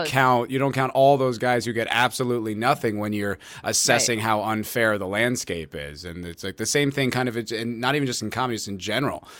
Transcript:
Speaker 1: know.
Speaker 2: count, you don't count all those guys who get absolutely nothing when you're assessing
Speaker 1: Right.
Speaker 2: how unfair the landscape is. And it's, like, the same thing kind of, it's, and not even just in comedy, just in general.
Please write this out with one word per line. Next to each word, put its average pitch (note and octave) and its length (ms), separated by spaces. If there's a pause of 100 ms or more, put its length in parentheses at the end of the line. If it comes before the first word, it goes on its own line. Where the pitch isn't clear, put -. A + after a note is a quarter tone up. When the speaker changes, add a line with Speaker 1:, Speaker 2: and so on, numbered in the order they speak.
Speaker 1:
know. - 20
Speaker 2:
count, B2+ 460
you C3+ 80
don't C3+ 140
count C3 200
all C3+ 240
those B2+ 200
guys A#2+ 280
who A#2 80
get A2+ 160
absolutely A#2+ 640
nothing A2 460
when G#2 140
you're G2+ 260 (240)
assessing A#2 560
Speaker 1:
Right. G#2+ 60
Speaker 2:
how G#2+ 180
unfair A2 560
the F#2+ 80
landscape G2+ 680
is. D2 320
And E2+ 200
it's, E2+ 180
like, F#2+ 140
the A2 80
same C#3+ 260
thing C3+ 180
kind B2+ 200
of, A2+ 80
it's, A#2 140
and A2+ 280
not B2+ 160
even D3 100
just B2 160
in A2 80
comedy, A#2+ 280
just G2 100
in G2+ 100
general. G#2 500 (120)